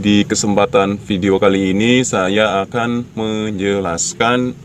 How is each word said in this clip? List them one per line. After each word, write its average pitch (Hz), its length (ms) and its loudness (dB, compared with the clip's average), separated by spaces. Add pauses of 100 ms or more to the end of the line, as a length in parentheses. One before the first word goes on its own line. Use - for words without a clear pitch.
Di 104 240 4
kesempatan 101 720 0
video 95 400 0
kali 98 320 2
ini, 117 320 2
saya 98 640 0
akan 120 480 -4
menjelaskan 107 1500 -2